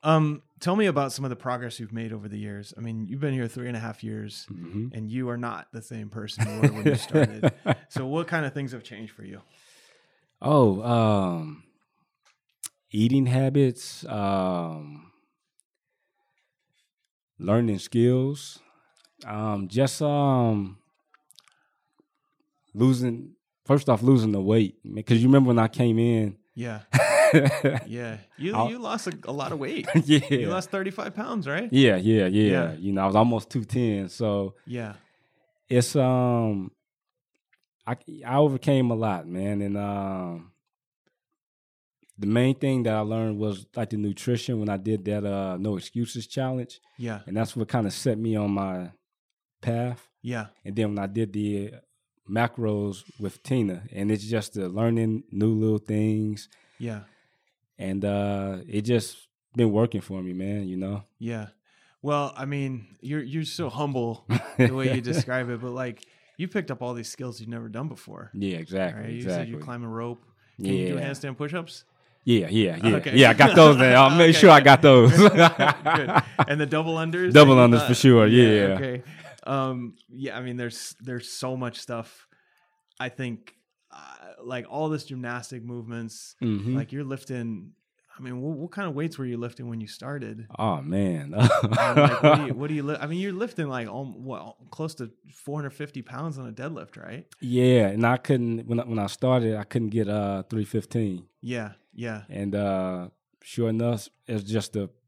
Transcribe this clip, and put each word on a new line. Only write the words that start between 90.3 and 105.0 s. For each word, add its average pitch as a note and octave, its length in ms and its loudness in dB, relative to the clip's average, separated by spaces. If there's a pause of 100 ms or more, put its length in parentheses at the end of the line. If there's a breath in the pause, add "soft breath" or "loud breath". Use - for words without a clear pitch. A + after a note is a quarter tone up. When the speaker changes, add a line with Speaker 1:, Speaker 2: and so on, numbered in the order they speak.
Speaker 2:
Oh, F#2+ 220 -2
man. E2 540 -4
<laughs> A2+ 280 4
Speaker 1:
And, G#2+ 140 -2
like, - 460 4
what D3 160 8
do D3 80 -2
you, B2+ 80 -4
what C#3 140 -8
do D#3 60 -4
you D3 100 -4
li-, D3 140 -6
I C#3 80 -8
mean, E3+ 140 -6
you're G3 140 -6
lifting, F3+ 340 -6
like, B2+ 200 -6
um, B2 360 -12
what, A2 320 -12 (140)
close D#3 240 -10
to A#2 160 -12 (200)
four - 280 -12
hundred C#3+ 160 -8
fifty C#3+ 260 -12
pounds C3+ 380 -10
on B2+ 100 -12
a A2 40 -14
deadlift, B2+ 440 -14
right? G2+ 300 -16 (140)
Speaker 2:
Yeah, B2 480 4
and A2 180 0
I B2 100 2
couldn't, A#2 500 -2
when A#2 140 -2
I, - 40 -6
when A2+ 140 -6
I G2+ 100 -2
started, A#2+ 480 0
I G#2 80 -8
couldn't A2+ 260 -4
get, G#2+ 180 -2
uh, G2+ 360 -4
three A2 200 -4
fifteen. G2+ 640 -4 (160)
Speaker 1:
Yeah, A2+ 300 -10 (200)
yeah. A2 380 -12
Speaker 2:
And, G2 240 -6
uh, F#2 540 -4 (340)
sure A#2 260 -4
enough, A2+ 400 -2 (180)
it's A2 180 -6
just G#2 280 -4
the G2+ 160 -6 (200)